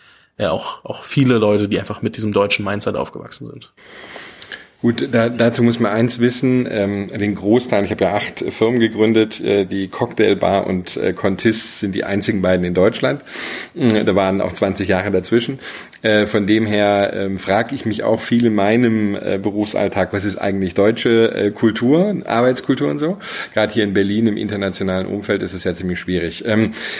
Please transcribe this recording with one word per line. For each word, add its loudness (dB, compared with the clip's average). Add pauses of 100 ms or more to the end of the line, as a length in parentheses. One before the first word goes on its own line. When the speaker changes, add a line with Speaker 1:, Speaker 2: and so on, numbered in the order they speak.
(380)
Speaker 1:
äh, 0
auch, -4
auch -18
viele 2
Leute, 4
die 0
einfach -8
mit -4
diesem -4
deutschen 0
Mindset -4
aufgewachsen -8
sind. -18 (1080)
Speaker 2:
Gut, 0
da, 2
dazu 2
muss 4
man 0
eins 0
wissen, 2
ähm, -2
den -2
Großteil, 2
ich -4
habe -2
ja 2
acht -4
Firmen 0
gegründet, 2
äh, 2
die -4
Cocktailbar 0
und, -4
äh, 0
Contist -2
sind -4
die -2
einzigen -2
beiden 2
in -4
Deutschland. 2 (500)
Mm, 2
da 2
waren 2
auch -2
zwanzig -2
Jahre 0
dazwischen. 0 (440)
Äh, 4
von 0
dem 2
her, 2
ähm, -4
frag 0
ich -6
mich -2
auch 2
viel 2
in 4
meinem, 2
äh, -4
Berufsalltag, -2
was -4
ist -4
eigentlich -2
deutsche, 4
äh, 0
Kultur, 2 (120)
Arbeitskultur 0
und -4
so. -2 (380)
Gerade 2
hier 2
in 0
Berlin 2
im 0
internationalen -2
Umfeld -2
ist -6
es -8
ja 0
ziemlich -4
schwierig. -4
Ähm, 2 (280)